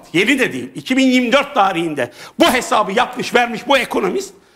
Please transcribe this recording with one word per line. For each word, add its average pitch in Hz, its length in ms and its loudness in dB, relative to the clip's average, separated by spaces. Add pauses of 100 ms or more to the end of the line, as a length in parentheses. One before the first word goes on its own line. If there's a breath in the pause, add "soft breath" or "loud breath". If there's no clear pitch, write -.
(120)
yeni 214 260 2
de 190 140 -2
değil, 123 220 -8
iki 254 220 -4
bin 269 100 4
yirmi 247 260 2
dört 277 220 2
tarihinde 170 560 0 (280 loud breath)
bu 311 140 4
hesabı 226 400 -2
yapmış, 233 420 -2
vermiş 233 340 0
bu 277 100 4
ekonomist. 233 560 -4 (200 soft breath)